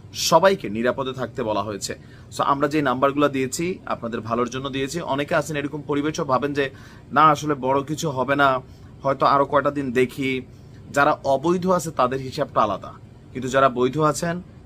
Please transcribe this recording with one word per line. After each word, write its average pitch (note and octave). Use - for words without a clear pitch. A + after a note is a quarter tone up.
সবাইকে F#3
নিরাপদে B2
থাকতে B2+
বলা G#2
হয়েছে। G#2
So, -
আমরা C#3+
যে D3
নাম্বারগুলো C#3
দিয়েছি, C3+
আপনাদের A2+
ভালোর A2+
জন্য C3
দিয়েছি। C#3
অনেকে C#3+
আছেন D3+
এরকম C#3+
পরিবেশও D3+
ভাবেন C#3
যে C#3
না, C#3
আসলে D3+
বড় C3+
কিছু D3+
হবে C3
না, C3+
হয়তো C3+
আরও C#3
কয়টা C#3
দিন C#3
দেখি। C3
যারা D3
অবৈধ E3+
আছে F3
তাদের C3
হিসাবটা C3
আলাদা, G2
কিন্তু C3
যারা C3+
বৈধ B2+
আছেন, E3+